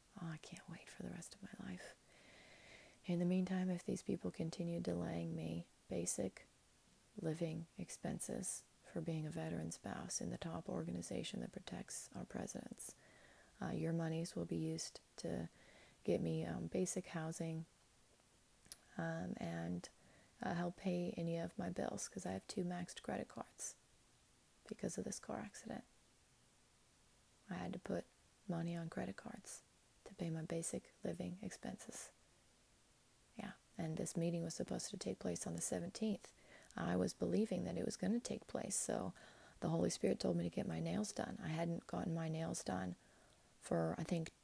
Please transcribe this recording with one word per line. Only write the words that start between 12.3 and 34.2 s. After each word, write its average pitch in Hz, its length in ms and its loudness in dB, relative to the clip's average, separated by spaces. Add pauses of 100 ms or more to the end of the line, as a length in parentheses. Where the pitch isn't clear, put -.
uh, 185 100 0
your 165 220 2
monies 165 440 2
will 170 80 2
be 170 120 0
used 160 440 0 (160)
to 170 320 0 (560)
get - 160 6
me, 160 240 2
um, 170 240 0
basic 185 400 2
housing, 165 580 -2 (1300)
um, 165 400 0
and, 170 500 -2 (540)
uh, - 120 2
help 175 220 2
pay 175 400 2
any 165 220 2
of 175 180 -2
my 185 140 0
bills, - 380 0
'cause 185 180 -6
I 185 60 0
have 190 140 -2
two 185 180 0
maxed 175 380 -2
credit - 260 -2
cards - 480 -8 (880)
because - 320 -2
of 196 60 0
this - 160 -4
car - 180 -4
accident. - 460 -8 (1600)
I 190 60 -4
had 180 200 -2
to 185 40 -2
put 180 260 0 (440)
money 170 260 2
on 165 140 -2
credit 185 280 -2
cards - 460 -10 (420)
to - 100 -12
pay 170 160 0
my 160 120 0
basic 165 500 0 (120)
living 180 380 0
expenses. - 680 -6 (1300)
Yeah, 202 160 -6 (260)
and 160 180 0
this 165 200 0
meeting 170 260 4